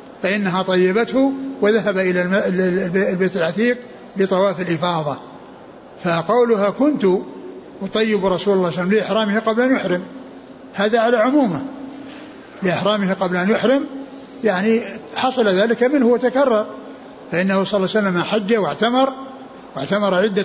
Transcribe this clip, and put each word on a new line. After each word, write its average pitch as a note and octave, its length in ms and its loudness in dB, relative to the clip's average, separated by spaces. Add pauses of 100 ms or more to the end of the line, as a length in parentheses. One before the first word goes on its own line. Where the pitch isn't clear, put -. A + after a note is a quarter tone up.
(220)
فإنها F#3+ 400 0
طيبته G3 680 2 (320)
وذهب G#3 340 2
إلى F3+ 240 2
الم-، F3+ 120 0
ال-، G3 260 0
ال-، F3+ 180 2
الب-، F3+ 180 -2
البيت F#3+ 400 0
العتيق G3 420 0 (380)
لطواف F#3+ 440 2
الإفاضة. E3 560 -2 (880)
فقولها: G3 680 2
"كنت C4 360 2 (760)
أطيب G#3 440 0
رسول - 20 4
الله F#3 100 2
صلى G3+ 160 2
الله F#3 120 2
عليه E3 120 -2
وسلم F3+ 140 0
لإحرامه G#3 460 2
قبل A3+ 240 0
أن C4 140 4
يحرم"، F#3 260 -2 (720)
هذا G#3+ 260 2
على A#3 160 4
عمومه، A#3 460 2 (1000)
لإحرامه F#3+ 520 0
قبل F#3 220 -2
أن F#3 140 0
يحرم، C4 340 2 (600)
يعني G#3+ 360 2 (360)
حصل B3 320 0
ذلك G#3+ 340 2
منه C4 240 4
وتكرر، B3 600 2 (680)
فإنه F#3+ 320 2
صلى G3+ 140 -2
الله F#3+ 180 0
عليه G#3 120 2
وسلم F3 140 0
حج G3+ 320 0
واعتمر، A#3 580 2 (640)
واعتمر F#3+ 380 0
عدة G3 300 2